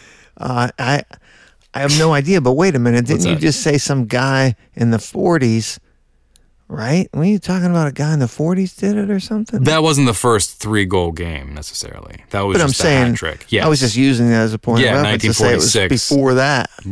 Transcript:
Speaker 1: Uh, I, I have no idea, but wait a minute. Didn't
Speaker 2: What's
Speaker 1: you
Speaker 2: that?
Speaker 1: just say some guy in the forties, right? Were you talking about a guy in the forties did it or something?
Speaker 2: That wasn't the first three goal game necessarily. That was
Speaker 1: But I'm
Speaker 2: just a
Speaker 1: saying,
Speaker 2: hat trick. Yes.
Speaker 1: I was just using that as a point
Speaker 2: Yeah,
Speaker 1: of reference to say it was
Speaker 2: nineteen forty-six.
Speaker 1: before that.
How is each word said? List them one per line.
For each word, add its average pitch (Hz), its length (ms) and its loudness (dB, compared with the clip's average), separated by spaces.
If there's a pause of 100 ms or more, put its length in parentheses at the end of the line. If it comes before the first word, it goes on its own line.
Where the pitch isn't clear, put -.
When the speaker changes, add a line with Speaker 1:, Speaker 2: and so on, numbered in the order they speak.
(380)
Speaker 1:
Uh, 123 320 -4 (100)
I, 135 240 -2 (720)
I 123 80 -8
have 147 180 0
no 160 140 2
idea, 151 260 2
but 127 140 2
wait 170 220 2
a 127 40 0
minute. 120 280 2
Didn't 147 100 0
Speaker 2:
What's 175 80 0
Speaker 1:
you 170 100 0
Speaker 2:
that? 147 60 -4
Speaker 1:
just 156 200 0
say 147 160 2
some 131 280 -2
guy 131 500 0 (180)
in 117 180 0
the 110 80 2
forties, 131 800 0 (880)
right? 139 440 -4
Were 143 120 -2
you 202 140 2
talking 180 320 -2
about 165 160 2
a 139 40 -4
guy 151 220 -2
in 147 60 0
the 123 80 0
forties 185 480 -2
did 202 220 -2
it 202 120 -4
or 202 100 -2
something? 214 440 -4
Speaker 2:
That 156 200 2
wasn't 143 240 2
the 113 60 2
first 113 480 0
three 107 240 0
goal 90 260 0
game 78 420 -10
necessarily. - 760 -14
That 98 120 -2
was 98 160 0
Speaker 1:
But 175 40 2
I'm 147 80 2
Speaker 2:
just 127 100 -2
a - 40 -2
Speaker 1:
saying, 135 260 4
Speaker 2:
hat 113 80 0
trick. - 320 -8
Yes. 101 160 0
Speaker 1:
I - 20 4
was 156 140 2
just 113 160 0
using 123 320 4
that 113 140 4
as 110 100 -2
a 110 60 -6
point 117 220 0
Speaker 2:
Yeah, 123 160 2
Speaker 1:
of 147 60 2
reference 107 200 0
to 107 100 2
say - 200 2
it - 20 2
was 117 200 2
Speaker 2:
nineteen 95 140 2
forty-six. 123 200 0
Speaker 1:
before 135 260 4
that. 135 340 0 (220)